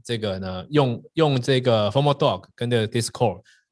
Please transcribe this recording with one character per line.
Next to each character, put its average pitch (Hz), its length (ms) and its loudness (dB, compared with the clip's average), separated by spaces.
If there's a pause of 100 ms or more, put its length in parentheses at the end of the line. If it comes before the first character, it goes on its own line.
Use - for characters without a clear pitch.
这 120 140 -6
个 101 200 -4
呢， 92 300 -8
用， 131 340 0 (120)
用 147 260 2
这 127 220 2
个 110 280 2
Formal 139 280 2
Dog 107 260 0 (100)
跟 120 160 -6
这 120 60 2
个 107 120 0
Discord， 110 520 -2 (320)